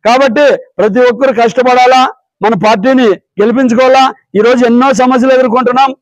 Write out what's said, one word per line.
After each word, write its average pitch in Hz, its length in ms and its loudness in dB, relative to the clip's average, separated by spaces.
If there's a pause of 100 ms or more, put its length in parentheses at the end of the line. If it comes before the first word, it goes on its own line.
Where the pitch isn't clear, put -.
కాబట్టి 254 520 0 (200)
ప్రతి 208 220 -2
ఒక్కరు 247 420 0
కష్టపడాలా, 247 720 0 (280)
మన 214 120 -2 (120)
పార్టీని 233 440 0
గెలిపించుకోవాలా. 254 1040 0 (220)
ఈ 196 40 0
రోజు 247 260 2
ఎన్నో 247 280 2
సమస్యలు 254 400 0
ఎదుర్కొంటున్నాం 254 680 0